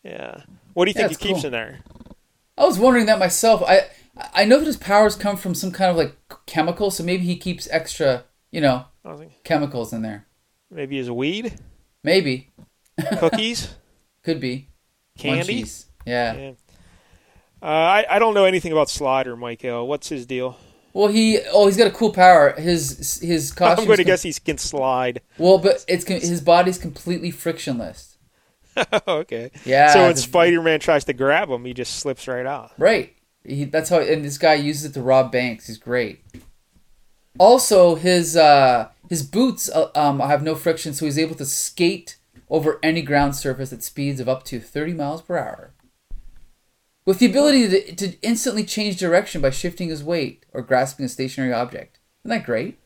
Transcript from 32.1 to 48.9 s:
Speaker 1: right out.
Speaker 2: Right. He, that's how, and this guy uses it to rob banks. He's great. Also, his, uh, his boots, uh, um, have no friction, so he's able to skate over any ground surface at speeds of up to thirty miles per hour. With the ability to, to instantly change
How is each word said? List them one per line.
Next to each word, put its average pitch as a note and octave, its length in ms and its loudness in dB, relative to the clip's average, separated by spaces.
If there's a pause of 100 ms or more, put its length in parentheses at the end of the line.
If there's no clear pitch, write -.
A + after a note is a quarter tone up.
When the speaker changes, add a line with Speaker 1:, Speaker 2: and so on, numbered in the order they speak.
Speaker 1:
right B2+ 200 -6
out. C3 320 -10
Speaker 2:
Right. F3+ 360 0 (300)
He, C#3+ 200 -6
that's D3 260 -4
how, F3 80 4
and D3+ 260 0
this C#3+ 140 -10
guy D#3 160 4
uses D3 320 -4
it C#3+ 80 -14
to C#3 80 -8
rob C3 280 2
banks. B2 360 -4
He's A2 100 -14
great. A#2+ 440 -6 (1160)
Also, G3 560 6
his, E3 420 0
uh, C3+ 520 6 (200)
his E3 140 -4
boots, A3 480 -2
uh, D#3 240 0
um, C#3+ 260 0
have C#3+ 220 0
no D#3 120 -2
friction, D#3+ 400 -4
so D#3 100 -6
he's D3 140 -2
able D#3+ 180 -2
to C#3+ 80 -10
skate - 720 -4 (340)
over D3+ 320 0
any D#3+ 200 -2
ground C#3+ 320 0
surface C3 380 -6
at A2+ 100 -14
speeds C#3 380 -8
of A#2+ 80 -4
up C3 160 -4
to B2 160 -10
thirty D3+ 320 -8
miles D#3 300 -8
per F3 160 -6
hour. - 340 -10 (1300)
With F#3+ 140 0
the A#3+ 80 6
ability C4+ 420 4
to, F#3+ 280 -2
to F#3+ 260 -8
instantly A3 420 -2
change G#3 340 -6